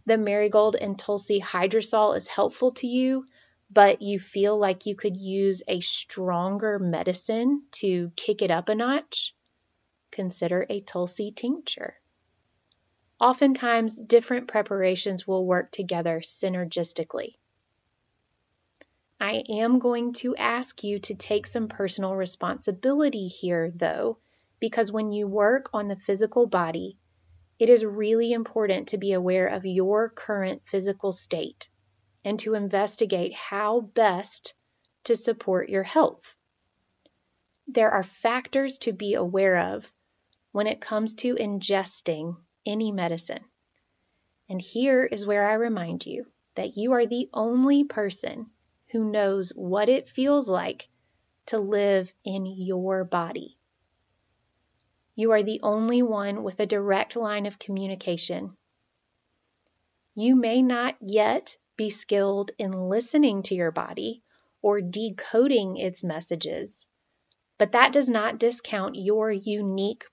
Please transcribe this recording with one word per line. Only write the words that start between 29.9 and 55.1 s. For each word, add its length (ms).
current 560
physical 460
state 580
and 140
to 160
investigate 800
how 460
best 720
to 120
support 540
your 140
health. 520
There 240
are 100
factors 800
to 140
be 200
aware 600
of 180
when 140
it 160
comes 340
to 200
ingesting 1000
any 260
medicine. 520
And 100
here 440
is 240
where 200
I 60
remind 540
you 180
that 220
you 160
are 120
the 260
only 520
person 640
who 240
knows 400
what 360
it 200
feels 420
like 400
to 140
live 520
in 220
your 560
body. 540